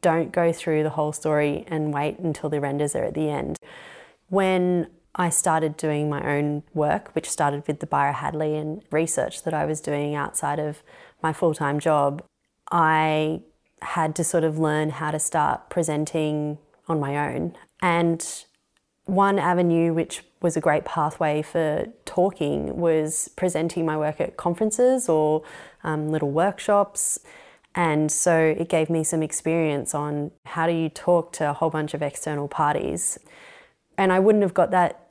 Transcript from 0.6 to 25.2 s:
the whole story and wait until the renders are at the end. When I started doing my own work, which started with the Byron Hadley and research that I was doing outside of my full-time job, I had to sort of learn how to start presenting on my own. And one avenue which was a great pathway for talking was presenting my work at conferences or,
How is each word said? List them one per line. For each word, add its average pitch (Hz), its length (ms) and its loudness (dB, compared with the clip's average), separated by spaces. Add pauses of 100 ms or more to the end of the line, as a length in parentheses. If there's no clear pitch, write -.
the 151 80 0
whole 151 220 -2
story 151 560 0
and 151 240 -2
wait 147 260 -4
until 160 300 -4
the 147 120 -2
renders 143 360 -2
are - 80 -2
at - 100 -4
the 151 140 -2
end. 147 300 -4 (720)
When 185 600 2 (260)
I 180 160 0
started 160 460 2
doing 151 320 0
my 143 280 -2
own 147 260 -2 (120)
work, 151 400 0
which - 140 -4
started 143 380 -2
with 147 140 -4
the 160 60 -8
Byron 143 280 0
Hadley 151 420 -4
and 151 340 -6
research - 520 -2
that 165 120 -4
I 151 100 0
was 151 160 -4
doing 147 340 -4
outside 147 440 -4
of 151 240 -6 (400)
my 156 100 0
full-time 151 480 0
job, 143 420 2 (480)
I 156 680 2 (420)
had 156 340 -2
to 170 80 0
sort 160 200 2
of 156 140 0
learn 156 320 2
how 151 200 -6
to 151 80 -4
start 147 520 0
presenting 151 880 -2 (300)
on 160 120 0
my 143 340 -2
own. 170 220 -6 (240)
And 170 640 0 (640)
one 196 320 4
avenue 170 560 4
which 160 280 -4 (200)
was 170 140 0
a 160 40 0
great 151 240 2
pathway 151 560 -2
for 156 460 -2 (180)
talking 147 720 0
was 160 600 0
presenting 165 500 -2
my 156 100 0
work 151 240 -2
at - 160 -4
conferences 220 720 2
or, 156 340 2 (400)